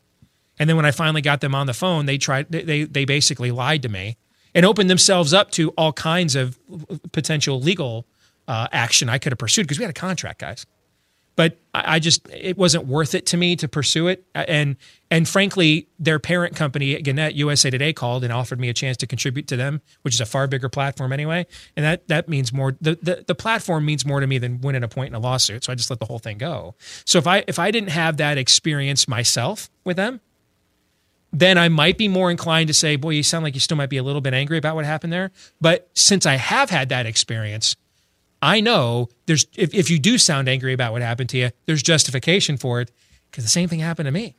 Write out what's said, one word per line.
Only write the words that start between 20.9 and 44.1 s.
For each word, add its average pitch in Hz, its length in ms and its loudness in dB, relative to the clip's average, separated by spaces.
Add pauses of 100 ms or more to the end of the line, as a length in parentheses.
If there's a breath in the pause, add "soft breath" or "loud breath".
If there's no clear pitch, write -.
anyway. 160 340 -2 (300 loud breath)
And 151 100 -2
that, 160 220 -2
that 156 200 0
means 135 240 -2
more, 135 280 -2
the, 165 200 0
the, 175 280 -4
the 180 80 0
platform 220 480 -2
means 147 200 -2
more 139 140 0
to 139 80 0
me 135 120 0
than 123 220 -4
winning 135 220 -2
a 117 60 -4
point 135 220 -6
in - 40 -12
a 110 60 -4
lawsuit. 123 420 -2
So 127 100 -6
I 127 40 -4
just 117 120 -4
let 123 120 -6
the 110 60 -6
whole 120 120 -10
thing 107 180 -10
go. 107 380 -8 (300 loud breath)
So - 140 4
if 156 100 2
I, 196 180 4
if 175 140 -4
I 190 100 2
didn't 208 200 -2
have 160 260 0
that 147 200 0
experience 139 680 2
myself 123 640 -2 (140)
with 180 120 -2
them, 226 240 -4 (1120)
then 175 240 6
I 170 120 6
might 165 280 4
be 214 120 0
more 185 240 2
inclined 160 340 0
to 151 80 -2
say, 151 220 2
"Boy, 151 140 -4
you 151 120 0
sound 160 220 -2
like 143 100 -4
you 135 60 -4
still 160 160 0
might 139 120 -2
be 131 100 -4
a 127 40 -2
little 139 180 -2
bit 127 140 -2
angry 143 240 0
about 156 160 -2
what 156 100 -4
happened 156 280 -4
there." 185 180 -4 (300 soft breath)
But 165 340 2
since - 320 4
I 143 80 4
have 220 360 0
had 139 180 0
that 127 180 -2
experience, 110 680 -4 (680)
I 190 180 4
know 123 500 2 (160)
there's, 156 280 2
if, 165 180 0
if 160 180 2
you 165 100 4
do 214 180 4
sound 135 300 2
angry 131 240 0
about 127 180 0
what 120 120 -4
happened 120 260 -4
to - 100 -4
you, 123 120 2 (160)
there's 156 180 0
justification 160 720 2
for 120 240 -2
it 123 100 -6 (400)
'cause 120 140 -8
the 104 60 -2
same 175 180 2
thing 165 100 -2
happened 160 280 -2
to 135 40 0